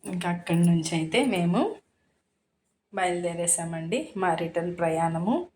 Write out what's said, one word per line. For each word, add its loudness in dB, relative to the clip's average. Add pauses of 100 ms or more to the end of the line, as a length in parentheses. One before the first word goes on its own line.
ఇంకా -6
అక్కడి 0
నుంచి 4
అయితే 0
మేము 2 (1300)
బయలుదేరేసామండి -2 (180)
మా 2
రిటర్న్ -2
ప్రయాణము. 0 (200)